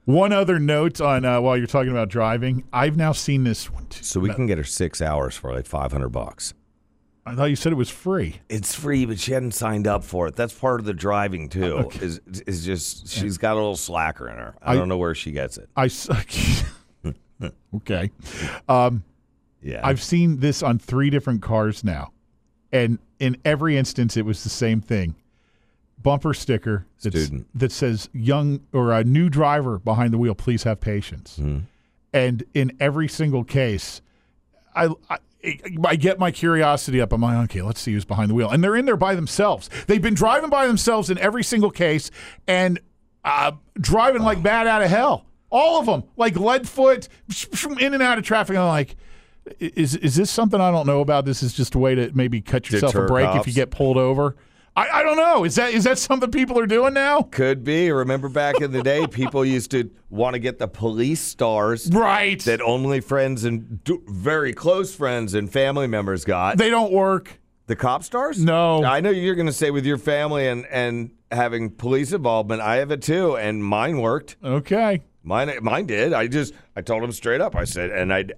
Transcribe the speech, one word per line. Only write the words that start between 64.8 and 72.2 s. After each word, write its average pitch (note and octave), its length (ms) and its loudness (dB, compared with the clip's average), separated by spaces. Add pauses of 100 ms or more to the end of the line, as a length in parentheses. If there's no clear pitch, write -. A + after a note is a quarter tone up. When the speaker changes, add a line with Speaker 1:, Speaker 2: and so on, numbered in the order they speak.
Speaker 2:
friends A#2+ 380 -2
and G2+ 180 -2
family C#3 360 0
members G2 400 -2
got. F#2+ 320 2
Speaker 1:
They A3+ 100 4
don't A3+ 240 2
work. F#3+ 480 0 (280)
Speaker 2:
The A#2 80 -2
cop C3 280 0
stars? C4 340 -4
Speaker 1:
No. E3 460 4
Speaker 2:
I C3 160 2
know F3+ 80 0
you're F#3 260 0
gonna E3 160 0
say D3 200 0
with C#3+ 160 0
your D3 100 0
family D3 500 0
and, B2 200 -4
and A#2+ 440 -4 (220)
having A#2 380 -2
police C3 420 -2
involvement, A2+ 480 0